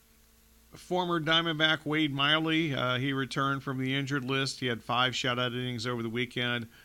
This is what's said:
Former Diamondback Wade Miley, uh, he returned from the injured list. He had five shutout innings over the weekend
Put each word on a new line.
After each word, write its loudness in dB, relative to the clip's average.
Former 0
Diamondback 2
Wade 2
Miley, 2
uh, 0
he 0
returned -2
from -6
the 0
injured -2
list. -2
He 0
had -2
five 2
shutout 0
innings -4
over -2
the -4
weekend -2